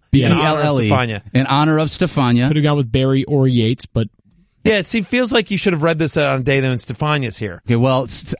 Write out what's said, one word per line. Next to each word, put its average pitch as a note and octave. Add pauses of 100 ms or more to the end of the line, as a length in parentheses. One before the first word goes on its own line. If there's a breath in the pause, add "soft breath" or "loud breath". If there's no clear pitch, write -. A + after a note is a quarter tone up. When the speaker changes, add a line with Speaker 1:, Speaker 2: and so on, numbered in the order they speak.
(140)
Speaker 1:
in B2+
honor -
of -
Speaker 2:
B D3+
E -
L D#3
L D3
E. A2
Speaker 1:
Stefania. A#2 (120)
Speaker 2:
In C3
honor D3+
of D#3
Stefania. B2+
Speaker 3:
Could D3+
have D3
gone D3
with B2
Barry C3+
or C3+
Yates, A#2+
but A2+ (540)
Speaker 1:
Yeah, A3
it F3+
seems, A3
feels B3
like A3+
you F#3+
should F#3
have D3
read E3
this D#3
on C3+
a -
day C3+
when C3
Stefania's C#3
here. F#2
Speaker 2:
Okay, A#2
well, B2+
s-, -